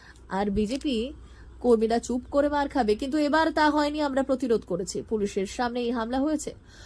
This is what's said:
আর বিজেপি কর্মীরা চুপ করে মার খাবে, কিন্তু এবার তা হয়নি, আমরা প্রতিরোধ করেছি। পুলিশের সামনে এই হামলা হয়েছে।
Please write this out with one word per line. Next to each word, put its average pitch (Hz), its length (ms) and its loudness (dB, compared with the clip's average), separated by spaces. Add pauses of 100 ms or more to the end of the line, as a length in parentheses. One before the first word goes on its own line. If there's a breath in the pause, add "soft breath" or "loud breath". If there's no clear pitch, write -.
(300 loud breath)
আর 202 200 0
বিজেপি 226 640 -2 (460 loud breath)
কর্মীরা 226 400 4
চুপ 247 220 -4 (100)
করে 285 180 4
মার 285 200 0
খাবে, 214 260 2
কিন্তু 277 220 -4
এবার 311 340 2
তা 302 180 4
হয়নি, 294 320 0
আমরা 269 220 0
প্রতিরোধ 262 380 0
করেছি। 175 400 -6
পুলিশের 208 440 -2
সামনে 240 340 -4
এই 240 120 -2
হামলা 240 280 -2
হয়েছে। 302 360 -2 (300 loud breath)